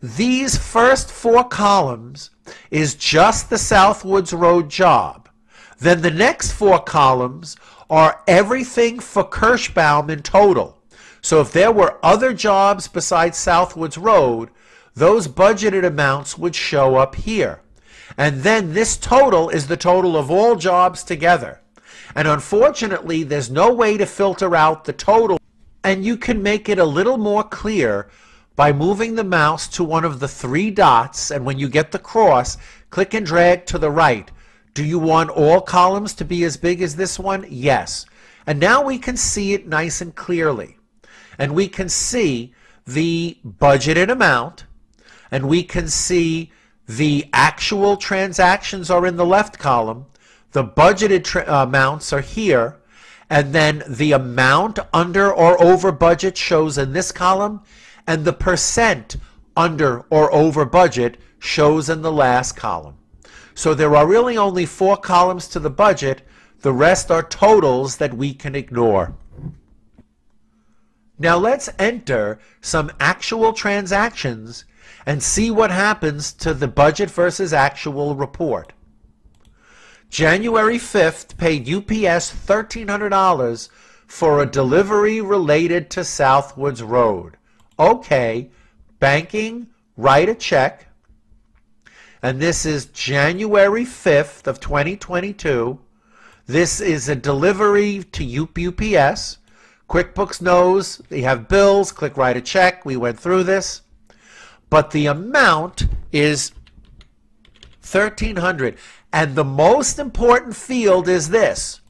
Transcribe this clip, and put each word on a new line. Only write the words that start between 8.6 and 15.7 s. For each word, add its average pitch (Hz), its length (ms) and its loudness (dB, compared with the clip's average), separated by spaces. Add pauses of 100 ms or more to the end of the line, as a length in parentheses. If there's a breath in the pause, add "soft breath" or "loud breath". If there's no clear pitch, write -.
for - 240 -4
Kirschbaum 156 880 0
in 151 120 -8
total. 190 600 2 (380 soft breath)
So 156 200 2
if 139 120 -2
there 202 200 4
were 196 300 2
other 214 300 4
jobs 196 560 0
besides 170 500 -2
Southwoods 165 640 -2
Road, 135 480 2 (440 soft breath)
those 175 340 2
budgeted 190 560 2